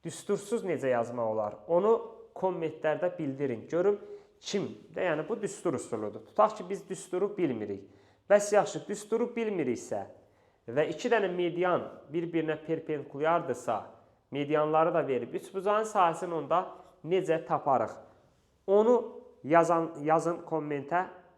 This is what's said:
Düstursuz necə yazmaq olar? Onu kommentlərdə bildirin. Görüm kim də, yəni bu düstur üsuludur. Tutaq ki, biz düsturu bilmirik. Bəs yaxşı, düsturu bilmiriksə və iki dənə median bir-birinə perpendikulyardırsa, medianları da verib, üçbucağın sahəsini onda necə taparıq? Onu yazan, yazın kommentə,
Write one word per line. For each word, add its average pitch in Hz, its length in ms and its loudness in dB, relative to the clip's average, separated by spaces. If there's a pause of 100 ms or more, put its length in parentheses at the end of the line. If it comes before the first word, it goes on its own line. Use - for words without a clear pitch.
Düstursuz 202 600 -4
necə 139 300 0
yazmaq 117 400 0
olar? 107 240 -2 (100)
Onu 180 240 4 (420)
kommentlərdə 165 840 -2
bildirin. 135 500 -4
Görüm 196 300 2 (420)
kim 175 300 -4 (240)
də, 190 100 -2
yəni 156 240 0
bu 220 140 -2
düstur 175 340 -2
üsuludur. 107 540 -6
Tutaq 214 260 4
ki, 180 140 -12
biz 190 180 -8
düsturu 180 480 -2
bilmirik. 107 480 -2 (460)
Bəs 202 260 4
yaxşı, 156 320 2
düsturu 220 480 -2
bilmiriksə 127 720 -2 (640)
və 139 240 2
iki 233 180 0
dənə 208 160 4
median 175 560 0 (240)
bir-birinə 160 560 -2
perpendikulyardırsa, 143 1160 -2 (480)
medianları 151 640 2
da 151 140 2
verib, 123 260 -2
üçbucağın 208 500 -2
sahəsini 180 560 2
onda 160 240 0 (400)
necə 160 400 0
taparıq? 135 480 2 (760)
Onu 214 300 6 (480)
yazan, 165 460 4 (100)
yazın 160 480 2
kommentə, 151 600 -2 (300)